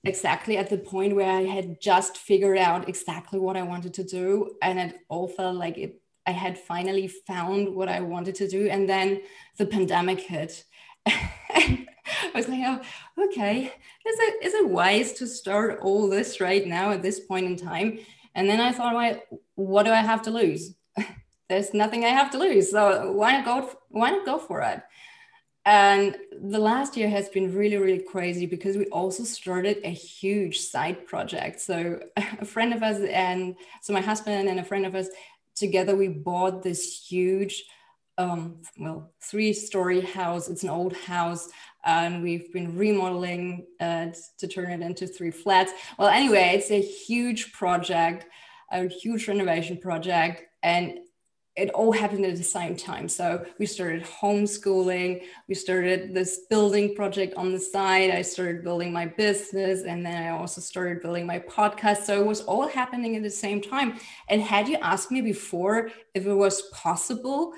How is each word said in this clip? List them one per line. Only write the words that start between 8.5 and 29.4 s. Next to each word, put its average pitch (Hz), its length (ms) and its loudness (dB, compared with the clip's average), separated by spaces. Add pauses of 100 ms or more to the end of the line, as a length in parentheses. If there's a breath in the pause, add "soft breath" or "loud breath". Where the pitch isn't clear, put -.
And 196 180 2
then 196 360 0 (340 loud breath)
the 202 100 0
pandemic 185 540 0
hit. 165 440 -10 (420 soft breath)
<laughs> - 0 - (1160 loud breath)
I 349 140 -4
was 233 100 -2
like, 262 160 -2
"Oh, 262 160 -2 (440 loud breath)
okay. 247 400 0
Is - 540 -6
it, 440 260 2
is 370 100 0
it 403 140 6
wise 190 460 4
to 254 120 -8
start 208 560 -2
all 196 260 4
this 202 320 0
right 190 260 2
now 180 240 0
at 185 120 -2
this 190 180 -2
point 185 260 -4
in 180 100 -2
time?" 180 420 -4 (360 loud breath)
And 190 140 2
then 220 120 4
I 247 120 4
thought, 240 220 0
"Well, 233 260 0 (340)
what 196 300 4
do 226 80 6
I 220 40 6
have 220 260 2
to 220 80 -6
lose? 190 440 0 (220)
<laughs> - 520 -10
There's 294 260 -2
nothing 214 300 2
I - 40 4
have 269 220 4
to 262 80 -4
lose. 247 320 6
So 190 420 4
why 208 200 4
not 269 120 2
go, 254 260 -2 (180)
why 233 220 2
not 392 140 -2
go - 140 -2
for - 240 -6
it?" 110 180 -2 (840 soft breath)
And 202 520 8 (160)
the 196 260 -4
last 247 380 2
year 220 120 0
has 202 200 0
been 190 260 0
really, 208 220 2
really 190 260 2
crazy 175 440 -4
because 190 300 -4
we 202 100 0
also 185 360 -2
started 190 600 -2